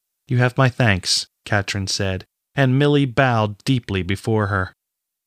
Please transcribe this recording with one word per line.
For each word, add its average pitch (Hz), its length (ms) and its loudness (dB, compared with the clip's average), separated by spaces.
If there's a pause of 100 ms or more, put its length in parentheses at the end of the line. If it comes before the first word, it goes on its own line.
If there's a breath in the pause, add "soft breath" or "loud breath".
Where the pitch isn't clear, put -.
(280)
You 123 100 -2
have 123 200 0
my 131 120 4
thanks," 104 580 0 (180)
Katrin 98 420 -4
said, 95 380 -4 (300)
and 135 240 2
Millie 147 260 4
bowed 117 580 0
deeply 107 380 -2
before 101 460 -2
her. 95 260 -4 (540)